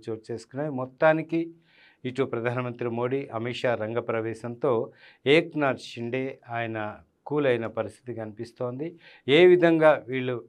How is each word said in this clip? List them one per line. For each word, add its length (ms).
చోటు 240
చేసుకున్నాయి. 380
మొత్తానికి 800
ఇటు 180
ప్రధానమంత్రి 680
మోడీ, 440
అమిత్ 220
షా 180
రంగప్రవేశంతో 1200
ఏక్నాథ్ 540
షిండే 580
ఆయన 500
కూల్ 200
అయిన 200
పరిస్థితి 480
కనిపిస్తోంది. 840
ఏ 180
విధంగా 600
వీళ్ళు 400